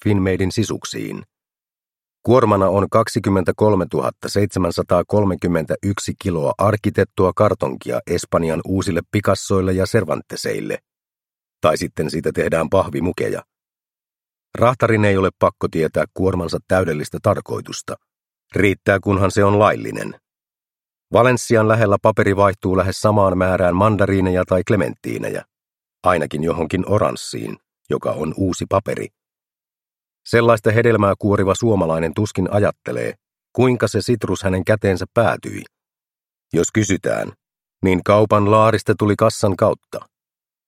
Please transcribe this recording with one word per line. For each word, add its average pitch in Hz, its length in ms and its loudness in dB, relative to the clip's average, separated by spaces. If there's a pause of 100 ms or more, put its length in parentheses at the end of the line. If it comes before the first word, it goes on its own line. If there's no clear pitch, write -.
Finmadein 95 480 0
sisuksiin. 55 720 -6 (1000)
Kuormana 107 460 4
on 98 220 0
kaksikymmentäkolmetuhatta 95 1400 0
seitsemänsataakolmekymmentäyksi 92 1900 -2
kiloa 80 360 -2
arkitettua 98 800 0
kartonkia 67 680 -2
Espanjan 85 580 -2
uusille 92 360 -2 (100)
Picassoille 95 640 -2
ja 92 120 0
Cervanteseille. 60 960 -4 (800)
Tai 78 160 2
sitten 80 340 -4
siitä 78 220 -4
tehdään 80 380 -2
pahvimukeja. 76 720 -2 (1120)
Rahtarin 113 500 2
ei 101 120 4
ole 95 220 2
pakko - 300 0
tietää 78 360 -2 (100)
kuormansa 90 440 -2 (100)
täydellistä 85 540 -2
tarkoitusta. - 720 -4 (580)
Riittää, 98 480 0
kunhan 95 300 0
se 101 140 2
on 101 140 4
laillinen. 55 600 -2 (920)
Valenssian 117 560 4
lähellä 110 340 4
paperi 104 340 2
vaihtuu 95 400 2
lähes 92 240 0
samaan 101 380 2
määrään 92 380 2
mandariineja 95 680 2
tai 92 200 0
klementtiinejä, 57 800 -4 (580)
ainakin 76 420 0
johonkin 85 440 -2
oranssiin, 62 680 -2 (340)
joka 67 200 -4
on 78 260 -6
uusi 92 320 -4
paperi. - 400 -8 (1200)
Sellaista 117 440 4
hedelmää 107 480 2
kuoriva 98 360 2
suomalainen 82 600 0
tuskin 101 380 -4
ajattelee, 60 640 -2 (380)
kuinka 120 360 2
se 101 140 -2
sitrus 107 400 -2
hänen 92 220 0
käteensä 98 400 0 (100)
päätyi. - 500 -2 (880)
Jos 82 220 0
kysytään, 64 580 -2 (500)
niin 92 220 2
kaupan 104 460 4
laarista 110 480 4
tuli 104 180 2
kassan 107 400 0
kautta. - 520 -2 (600)